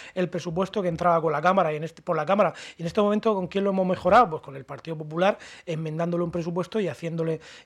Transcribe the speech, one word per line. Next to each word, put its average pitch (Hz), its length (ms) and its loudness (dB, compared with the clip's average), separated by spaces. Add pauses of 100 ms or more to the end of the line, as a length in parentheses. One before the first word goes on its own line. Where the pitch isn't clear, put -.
(140)
el 180 140 0
presupuesto 180 540 -4
que 180 60 0
entraba 165 340 2
con 160 100 0
la 147 80 -2
Cámara 175 320 4
y 156 40 -4
en 151 80 -8
este, - 180 -12
por 175 140 -2
la 151 100 -2
Cámara. 190 260 4 (240)
Y - 60 -12
en 165 40 -4
este 170 140 -2
momento, 208 340 2
¿con 180 140 -4
quién 196 160 -2
lo 196 60 0
hemos 190 160 2
mejorado? 185 420 6
Pues 160 140 -8
con 139 140 -16
el 135 100 -16
Partido 156 300 -10
Popular, 160 420 0 (260)
enmendándole 165 580 -2
un 170 80 -2
presupuesto 170 480 -4
y 202 80 -2
haciéndole, 160 540 -4 (260)